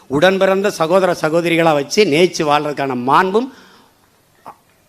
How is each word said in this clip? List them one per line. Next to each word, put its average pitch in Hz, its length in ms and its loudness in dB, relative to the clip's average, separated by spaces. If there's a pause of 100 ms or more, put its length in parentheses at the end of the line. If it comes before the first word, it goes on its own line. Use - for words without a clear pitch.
உடன் 175 320 0
பிறந்த 190 320 0
சகோதர 180 500 0
சகோதரிகளா 165 520 0
வச்சு 147 320 0
நேச்சு 170 380 0
வாழ்றதுக்கான 147 540 -2
மாண்பும் 185 520 0 (1400)